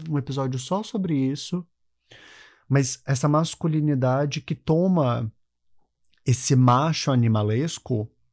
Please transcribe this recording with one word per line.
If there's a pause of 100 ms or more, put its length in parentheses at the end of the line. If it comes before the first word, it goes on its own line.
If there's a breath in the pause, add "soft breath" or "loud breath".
um
episódio
só
sobre
isso, (1040 loud breath)
mas
essa
masculinidade
que
toma (920)
esse
macho
animalesco (220)